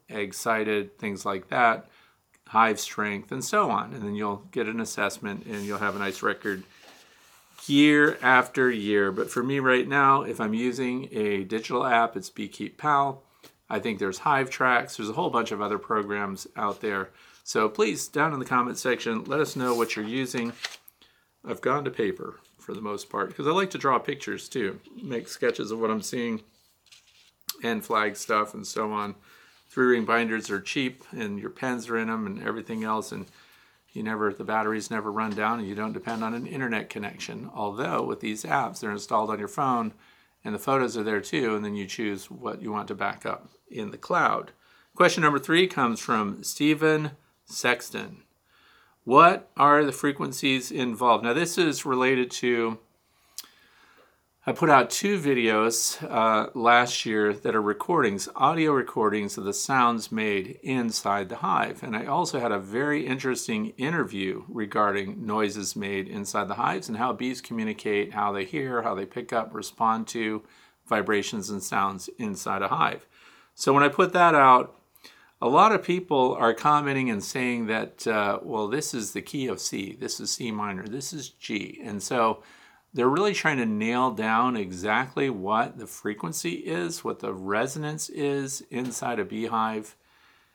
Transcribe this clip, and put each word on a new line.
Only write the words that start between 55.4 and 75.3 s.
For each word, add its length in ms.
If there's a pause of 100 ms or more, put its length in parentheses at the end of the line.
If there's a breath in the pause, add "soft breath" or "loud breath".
uh, 460
last 500
year 260
that 220
are 80
recordings, 760
audio 360
recordings 680
of 60
the 100
sounds 580
made 520
inside 640
the 80
hive. 460
And 120
I 120
also 320
had 120
a 60
very 480
interesting 720
interview 720
regarding 760
noises 520
made 320
inside 400
the 80
hives 320
and 100
how 160
bees 280
communicate, 720
how 180
they 140
hear, 360
how 140
they 100
pick 260
up, 220
respond 560
to 320 (460 soft breath)
vibrations 640
and 100
sounds 560
inside 460
a 60
hive. 360 (480 soft breath)
So 180
when 120
I 60
put 240
that 200
out, 420 (640 loud breath)